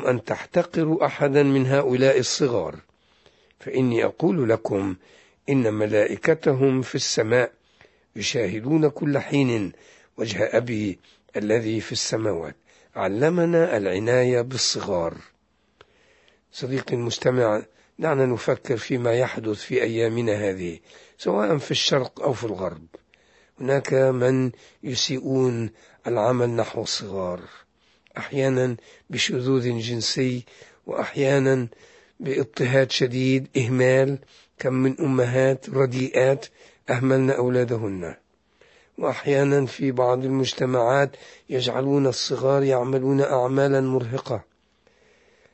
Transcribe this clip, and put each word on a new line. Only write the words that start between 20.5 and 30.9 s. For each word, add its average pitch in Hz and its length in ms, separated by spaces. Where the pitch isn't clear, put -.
هذه، 87 280
سواء 202 400
في - 120
الشرق - 520
أو 147 100
في 113 120
الغرب. 90 420
هناك 135 340
من 131 560
يسيئون 131 880
العمل 120 440
نحو 113 320
الصغار، 92 580
أحيانًا 131 580
بشذوذ 123 680
جنسي، 120 640
وأحيانًا 135 800